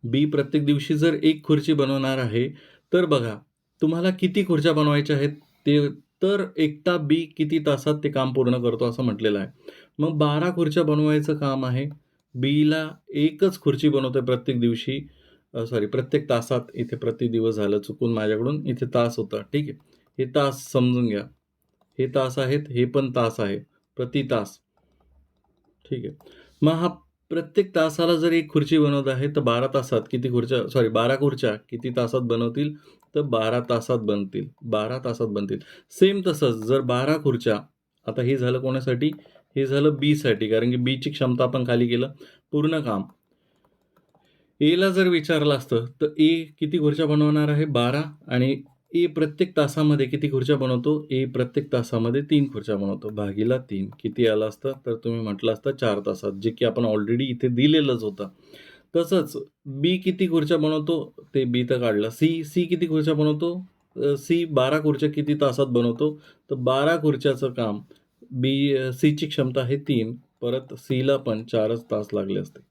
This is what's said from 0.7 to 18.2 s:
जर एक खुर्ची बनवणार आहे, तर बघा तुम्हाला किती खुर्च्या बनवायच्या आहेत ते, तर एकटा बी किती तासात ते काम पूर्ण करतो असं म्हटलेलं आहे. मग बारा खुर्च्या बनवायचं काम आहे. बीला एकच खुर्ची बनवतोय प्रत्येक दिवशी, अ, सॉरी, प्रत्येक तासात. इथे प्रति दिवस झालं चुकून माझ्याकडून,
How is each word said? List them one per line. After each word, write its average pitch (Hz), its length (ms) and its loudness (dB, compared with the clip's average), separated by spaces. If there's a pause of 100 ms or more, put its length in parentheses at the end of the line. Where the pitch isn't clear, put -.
जर 151 280 2
एक 156 220 2
खुर्ची 151 280 2
बनवणार 135 460 0
आहे, 120 300 0 (440)
तर 180 120 4
बघा 120 320 0 (460)
तुम्हाला 170 280 2
किती 185 360 0
खुर्च्या 160 260 2
बनवायच्या 147 440 2
आहेत 143 140 0 (360)
ते, 143 220 4 (340)
तर 190 240 0 (100)
एकटा 156 400 0
बी 151 200 2
किती 160 420 -2
तासात 151 360 0 (100)
ते 151 60 0
काम 131 220 -2
पूर्ण 123 300 2
करतो 117 220 0
असं 120 180 -2
म्हटलेलं 107 360 0
आहे. 95 100 -4 (500)
मग 151 200 0
बारा 151 360 2
खुर्च्या 165 280 2
बनवायचं 151 540 2
काम 135 280 -2
आहे. 131 260 -2 (440)
बीला 151 560 2 (180)
एकच 170 520 0
खुर्ची 143 280 2
बनवतोय 131 340 0
प्रत्येक 123 380 -2
दिवशी, 117 460 -2 (480)
अ, 117 120 -4
सॉरी, 113 200 -2
प्रत्येक 139 420 -2
तासात. 120 320 0 (140)
इथे 120 220 -6
प्रति 117 320 -2
दिवस 113 260 0
झालं 104 260 0
चुकून 117 320 -4
माझ्याकडून, 113 540 -2